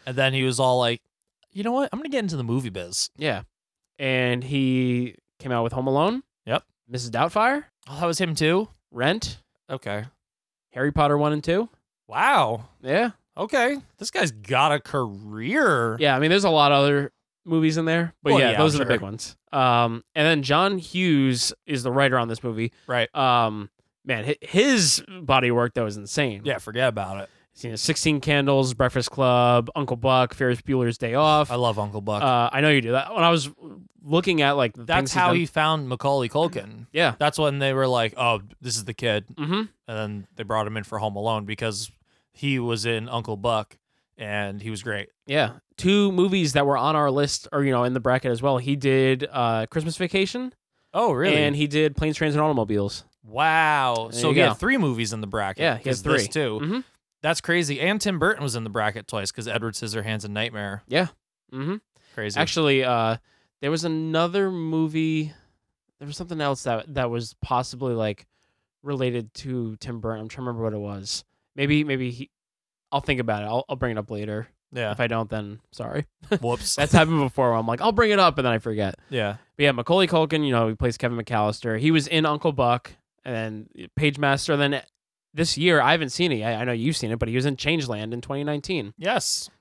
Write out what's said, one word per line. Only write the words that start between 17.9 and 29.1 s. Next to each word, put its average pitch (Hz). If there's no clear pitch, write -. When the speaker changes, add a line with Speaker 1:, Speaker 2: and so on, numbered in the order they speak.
Speaker 2:
but -
Speaker 1:
Well, 156
Speaker 2:
yeah, 120
Speaker 1:
yeah, 104
Speaker 2:
those 151
are 147
Speaker 1:
sure. 131
Speaker 2:
the 123
big 110
ones. 98
Um, 120
and 151
then 160
John 180
Hughes 147
is 135
the 123
writer 131
on 117
this 113
movie. 113
Speaker 1:
Right. 123
Speaker 2:
Um, 117
man, 113
hi-, 143
his 208
body 131
of 120
work, 120
though, 117
is 104
insane. 104
Speaker 1:
Yeah, 117
forget 120
about 98
it. 95
Speaker 2:
He's -
seen 113
Sixteen 151
Candles, 139
Breakfast 127